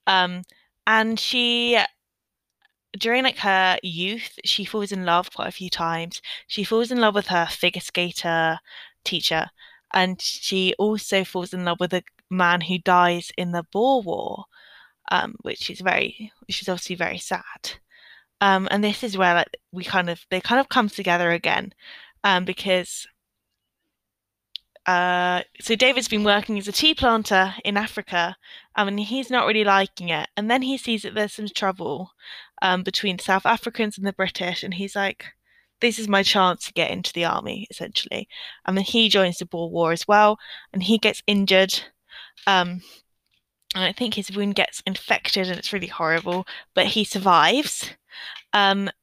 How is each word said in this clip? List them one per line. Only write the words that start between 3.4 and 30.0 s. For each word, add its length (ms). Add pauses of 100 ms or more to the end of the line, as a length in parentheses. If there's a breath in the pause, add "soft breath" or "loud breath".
youth, 600
she 200
falls 260
in 140
love 280
quite 160
a 40
few 180
times. 500 (280 loud breath)
She 160
falls 260
in 100
love 140
with 140
her 180
figure 340
skater 800 (460 loud breath)
teacher, 420 (480 loud breath)
and 260
she 580
also 460
falls 280
in 120
love 160
with 120
a 100 (280)
man 320
who 160
dies 580
in 160
the 200
Boer 300
War, 420 (640 soft breath)
um, 320
which 260
is 120
very, 520 (140)
which 160
is 60
obviously 280
very 220
sad. 240 (960 soft breath)
Um, 300
and 120
this 220
is 140
where, 160
like, 200 (160)
we 140
kind 240
of, 220
they 100
kind 200
of 100
come 180
together 420
again, 440 (500 loud breath)
um, 220
because, 600 (1800)
uh, 560 (180)
so 160
David's 320
been 160
working 340
as 80
a 60
tea 220
planter 680
in 140
Africa, 580 (400 loud breath)
um, 140
and 100
he's 320
not 160
really 160
liking 460